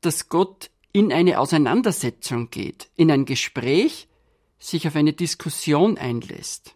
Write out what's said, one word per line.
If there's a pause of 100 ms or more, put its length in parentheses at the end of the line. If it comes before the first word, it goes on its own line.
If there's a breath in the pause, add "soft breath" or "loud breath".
dass
Gott (260)
in
eine
Auseinandersetzung
geht,
in
ein
Gespräch, (520)
sich
auf
eine
Diskussion
einlässt.